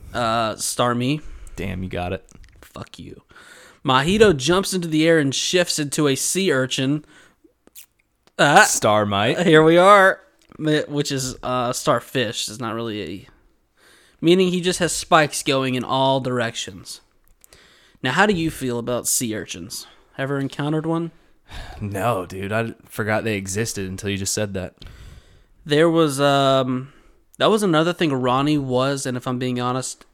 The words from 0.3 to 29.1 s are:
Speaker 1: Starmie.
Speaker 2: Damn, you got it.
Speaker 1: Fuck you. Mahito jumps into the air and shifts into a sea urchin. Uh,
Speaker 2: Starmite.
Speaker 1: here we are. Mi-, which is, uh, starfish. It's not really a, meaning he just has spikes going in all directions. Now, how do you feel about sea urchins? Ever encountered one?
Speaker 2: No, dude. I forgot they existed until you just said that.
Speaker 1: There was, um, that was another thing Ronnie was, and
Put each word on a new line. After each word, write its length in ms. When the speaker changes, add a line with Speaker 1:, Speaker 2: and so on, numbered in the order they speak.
Speaker 1:
Starmie. 680
Speaker 2:
Damn, 280
you 60
got 220
it. 140
Speaker 1:
Fuck 360
you. 240
Mahito 500
jumps 380
into 140
the 200
air 120
and 140
shifts 440
into 300
a 80
sea 360
urchin. 540
Uh, 220
Speaker 2:
Starmite. 840
Speaker 1:
here 180
we 140
are. 440
Mi-, 300
which 240
is, 320
uh, 280
starfish. 800
It's 100
not 140
really 300
a, 240
meaning 280
he 120
just 180
has 120
spikes 520
going 320
in 80
all 360
directions. 840
Now, 120
how 120
do 80
you 160
feel 300
about 280
sea 280
urchins? 500
Ever 200
encountered 480
one? 240
Speaker 2:
No, 460
dude. 260
I 220
forgot 380
they 140
existed 500
until 220
you 80
just 160
said 220
that. 180
Speaker 1:
There 260
was, 300
um, 720
that 140
was 100
another 320
thing 200
Ronnie 440
was, 480
and 100